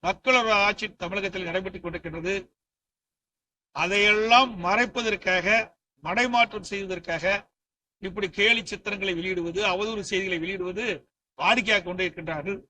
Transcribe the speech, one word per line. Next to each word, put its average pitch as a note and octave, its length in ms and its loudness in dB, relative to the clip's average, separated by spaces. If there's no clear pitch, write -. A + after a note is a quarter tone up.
மக்களோட A3+ 420 2
ஆட்சி G#3 220 -2
தமிழகத்தில் F#3 460 -6
நடைபெற்றுக் F#3 360 -6
கொண்டிருக்கின்றது. E3+ 500 -6
அதையெல்லாம் G#3+ 720 4
மறைப்பதற்காக, G3+ 840 0
மடைமாற்றம் A#3 640 0
செய்வதற்காக F3 540 -6
இப்படி F#3+ 260 -4
கேலி A3+ 240 4
சித்திரங்களை G3 460 -4
வெளியிடுவது, F3 420 -2
அவதூறு G#3 380 -2
செய்திகளை F#3 320 -2
வெளியிடுவது F#3 440 -4
வாடிக்கையாக G3+ 460 2
கொண்டே F3+ 220 -2
இருக்கின்றார்கள். E3 520 -6